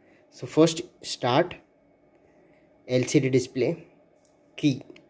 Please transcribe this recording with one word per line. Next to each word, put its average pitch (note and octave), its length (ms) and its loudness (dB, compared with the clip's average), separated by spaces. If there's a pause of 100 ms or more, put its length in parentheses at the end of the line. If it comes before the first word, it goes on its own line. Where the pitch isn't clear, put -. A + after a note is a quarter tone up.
(320)
So - 140 -18
first E3 360 2 (200)
start - 540 -2 (1300)
L B2+ 140 2
C C#3 180 2
D C3 80 0
display, C3 580 -2 (680)
key. C3+ 260 -2 (260)